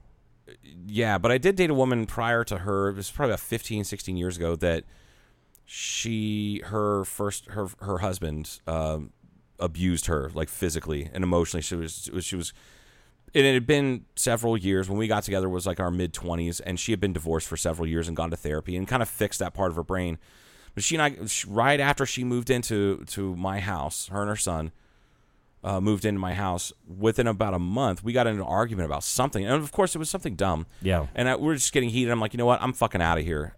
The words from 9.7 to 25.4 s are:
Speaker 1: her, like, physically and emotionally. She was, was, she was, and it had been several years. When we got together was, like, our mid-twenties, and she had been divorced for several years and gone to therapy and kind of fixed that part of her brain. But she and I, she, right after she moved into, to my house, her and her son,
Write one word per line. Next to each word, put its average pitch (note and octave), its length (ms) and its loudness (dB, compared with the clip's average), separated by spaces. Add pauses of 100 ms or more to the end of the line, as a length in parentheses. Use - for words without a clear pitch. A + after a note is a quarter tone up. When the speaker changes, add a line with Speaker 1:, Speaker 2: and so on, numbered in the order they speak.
Speaker 1:
her, D2 280 0
like, D#2 140 -2
physically D#2 640 -2
and F#2 120 -4
emotionally. F2 380 2
She F2 140 -6
was, E2 360 -8
was, F2 120 -4
she F#2+ 120 -6
was, E2+ 160 -6 (800)
and C#3 120 8
it C3+ 80 6
had A#2+ 120 2
been C#3 380 2 (120)
several A#2 400 2
years. F#2+ 320 2
When G2+ 100 0
we A2 100 0
got G#2 140 2
together F#2+ 260 0
was, F2+ 180 -2
like, F#2 140 -2
our F2+ 100 0
mid-twenties, E2+ 680 -2
and F2+ 180 -6
she - 140 -2
had F#2+ 80 0
been F#2+ 120 0
divorced D#2+ 340 -2
for E2 100 -6
several E2 320 -2
years E2 200 0
and D#2+ 80 -6
gone E2 140 -2
to E2 60 -4
therapy D#2 400 -4
and F#2+ 100 -4
kind B2 160 0
of A2+ 60 -2
fixed - 300 -2
that F2+ 160 -4
part F#2+ 160 0
of D#2+ 60 -6
her E2 80 -2
brain. F2+ 340 -2 (560)
But G2+ 100 -6
she D#3+ 120 0
and D#3 60 2
I, C#3 240 -2
she, - 220 -4
right A#2+ 320 4
after C#3 260 2
she B2 180 -4
moved B2 260 0
into, G#2+ 560 2
to F#2+ 300 -4
my F#2+ 240 -2
house, E2+ 480 -4
her G2 120 -4
and G#2 80 0
her G#2 80 -2
son, D#2+ 360 -2 (920)